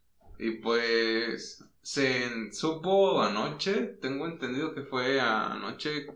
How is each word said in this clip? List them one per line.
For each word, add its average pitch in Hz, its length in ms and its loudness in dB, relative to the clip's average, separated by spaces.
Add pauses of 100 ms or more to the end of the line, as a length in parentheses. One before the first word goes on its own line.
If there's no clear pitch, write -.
(380)
Y 113 200 -2
pues, 117 1040 0 (180)
se 127 440 0
en-, 113 260 -6
supo 165 680 4
anoche, 147 600 0 (180)
tengo 139 260 -2
entendido 156 480 -4
que 135 80 -6
fue 131 380 2
anoche, 117 960 -2